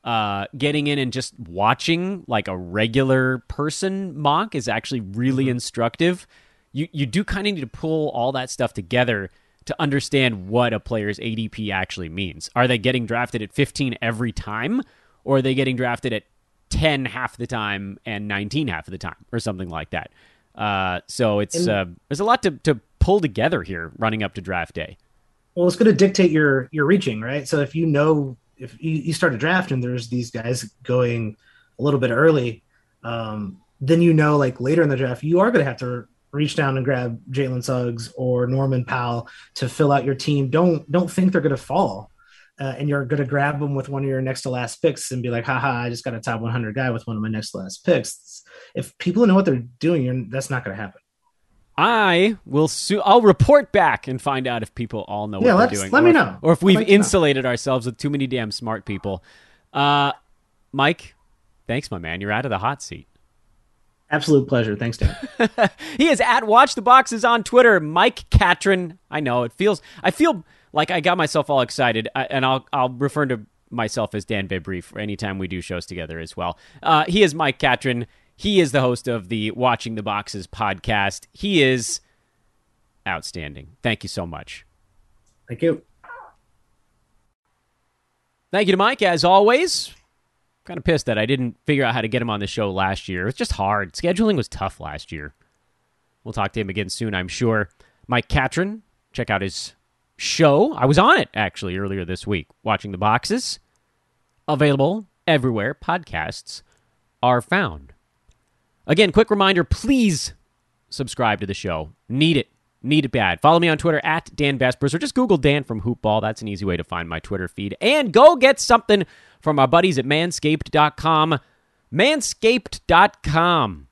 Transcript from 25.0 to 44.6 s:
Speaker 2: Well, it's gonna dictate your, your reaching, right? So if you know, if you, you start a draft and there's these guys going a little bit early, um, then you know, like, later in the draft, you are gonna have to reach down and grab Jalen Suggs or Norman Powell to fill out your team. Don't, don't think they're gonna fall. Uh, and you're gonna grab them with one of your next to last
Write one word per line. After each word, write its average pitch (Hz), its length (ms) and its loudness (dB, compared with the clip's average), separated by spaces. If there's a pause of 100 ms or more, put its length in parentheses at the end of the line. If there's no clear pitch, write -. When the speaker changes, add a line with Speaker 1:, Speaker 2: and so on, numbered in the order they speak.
Speaker 2:
Well, 175 140 2
it's 175 80 0
gonna 220 160 6
dictate 190 380 4
your, 143 400 2
your 151 140 -2
reaching, 143 360 2
right? 135 280 -6
So 156 120 0
if 139 140 -4
you 165 120 -2
know, 147 500 2 (220)
if 127 240 -18
you, 160 100 -4
you 156 220 -4
start 160 200 0
a 107 40 -6
draft 180 340 -2
and 123 100 -2
there's 123 260 -6
these 120 220 -4
guys 117 340 -6 (180)
going 117 540 -2 (420)
a 120 40 -6
little 143 180 2
bit 123 100 0
early, 127 520 2 (420)
um, 107 540 -8 (220)
then 165 220 2
you 170 100 6
know, 151 240 4
like, 135 240 0
later 156 220 2
in 151 80 4
the 135 60 0
draft, 123 260 -4
you 170 180 2
are 226 100 4
gonna 170 140 2
have 123 140 -6
to 123 280 -8 (240)
reach 143 260 -2
down 139 200 0
and 131 80 -2
grab 123 340 -2 (120)
Jalen 127 340 -4
Suggs 120 500 -4
or 123 320 -2
Norman 131 380 0
Powell 120 440 -4 (260)
to 127 140 -4
fill 143 240 2
out 139 120 2
your 139 100 -2
team. 139 360 -2
Don't, 160 400 0
don't 170 200 0
think 185 220 2
they're 170 80 2
gonna 139 160 0
fall. 117 540 -4 (500)
Uh, 135 160 -6
and 147 120 -4
you're 143 160 -2
gonna 143 200 -2
grab 143 360 -2
them 143 160 -4
with 135 120 -6
one 139 140 -6
of 139 60 -4
your 131 120 -2
next 131 220 -6
to 135 80 -6
last 123 320 -6